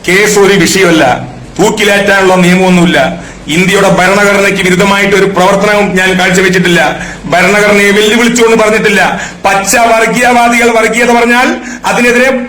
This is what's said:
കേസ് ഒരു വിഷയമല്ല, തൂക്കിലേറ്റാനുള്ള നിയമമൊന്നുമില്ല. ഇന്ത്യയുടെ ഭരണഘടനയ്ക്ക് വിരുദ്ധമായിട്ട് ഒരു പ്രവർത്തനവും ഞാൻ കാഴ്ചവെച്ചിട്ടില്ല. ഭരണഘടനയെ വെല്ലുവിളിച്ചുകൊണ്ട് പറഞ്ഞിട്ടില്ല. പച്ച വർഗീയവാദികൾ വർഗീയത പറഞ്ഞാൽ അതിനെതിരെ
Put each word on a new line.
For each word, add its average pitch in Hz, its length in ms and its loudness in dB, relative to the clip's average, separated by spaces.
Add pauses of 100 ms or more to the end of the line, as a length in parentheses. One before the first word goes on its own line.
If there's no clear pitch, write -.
കേസ് 202 320 2
ഒരു 196 140 4
വിഷയമല്ല, 165 840 0 (220)
തൂക്കിലേറ്റാനുള്ള 202 760 0
നിയമമൊന്നുമില്ല. 180 880 0 (240)
ഇന്ത്യയുടെ 190 420 0
ഭരണഘടനയ്ക്ക് 196 720 0
വിരുദ്ധമായിട്ട് 196 520 0
ഒരു 190 100 2
പ്രവർത്തനവും 196 720 0
ഞാൻ 185 240 0
കാഴ്ചവെച്ചിട്ടില്ല. 180 800 0 (260)
ഭരണഘടനയെ 202 680 0
വെല്ലുവിളിച്ചുകൊണ്ട് 226 720 2
പറഞ്ഞിട്ടില്ല. 208 580 0 (240)
പച്ച 196 320 0
വർഗീയവാദികൾ 233 960 0
വർഗീയത 226 400 0
പറഞ്ഞാൽ 240 440 0 (300)
അതിനെതിരെ 240 440 0 (200)